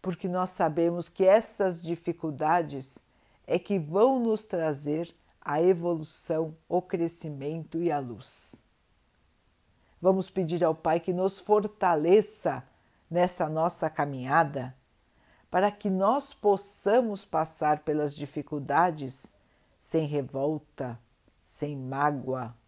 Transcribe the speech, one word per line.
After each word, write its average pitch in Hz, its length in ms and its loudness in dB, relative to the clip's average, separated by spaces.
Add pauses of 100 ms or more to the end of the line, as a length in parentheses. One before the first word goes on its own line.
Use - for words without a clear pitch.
Porque 180 260 -6
nós 185 220 -2
sabemos 170 600 0
que - 160 0
essas 190 540 4
dificuldades 160 1200 -2 (420)
é 180 140 0
que 196 180 -2
vão 202 420 2
nos 226 260 0
trazer 156 680 -2 (260)
a 147 220 -2
evolução, 165 960 0 (120)
o 175 140 0
crescimento 160 1000 -6
e 170 80 0
a 147 80 0
luz. - 680 -8 (1400)
Vamos 185 280 2
pedir 175 340 0
ao 160 100 4
Pai 165 260 0
que 180 140 -4
nos 185 260 -2
fortaleça 190 1300 2 (440)
nessa 175 360 2
nossa 160 420 0
caminhada, 139 840 0 (760)
para 190 180 4
que 202 180 -6
nós 196 460 0
possamos 208 880 2
passar 156 600 -2
pelas 147 320 -2
dificuldades 147 1160 -2 (460)
sem - 280 -2
revolta, 139 960 -4 (440)
sem 147 340 -6
mágoa 131 760 -2 (120)